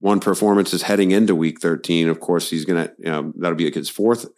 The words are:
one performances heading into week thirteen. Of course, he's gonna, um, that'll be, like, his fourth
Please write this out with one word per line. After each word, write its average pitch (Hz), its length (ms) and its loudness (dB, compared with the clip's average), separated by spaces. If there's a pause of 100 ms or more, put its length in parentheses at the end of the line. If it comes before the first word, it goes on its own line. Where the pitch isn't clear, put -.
one 98 200 2
performances 101 600 2
heading 101 280 2
into 98 240 4
week 82 260 0
thirteen. 82 480 0
Of 82 120 -2
course, 85 280 -2
he's 80 160 -4
gonna, 82 260 -2 (140)
um, 78 320 -6
that'll 85 200 -2
be, 82 80 0
like, 73 100 -2
his 76 160 -6
fourth 113 340 0 (140)